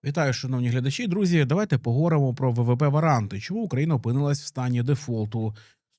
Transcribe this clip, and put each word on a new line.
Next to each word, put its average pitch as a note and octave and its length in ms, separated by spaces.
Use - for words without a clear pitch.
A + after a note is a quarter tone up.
Вітаю, C#3+ 300
шановні B2 360
глядачі. C3+ 380
Друзі, F3 380
давайте E3 320
поговоримо C#3 560
про C3 180
В A2+ 40
В A#2+ 220
П D3 100
Варанти. C3+ 520
Чому G#3 220
Україна D#3+ 340
опинилась C#3 460
в - 40
стані B2 380
дефолту A2 720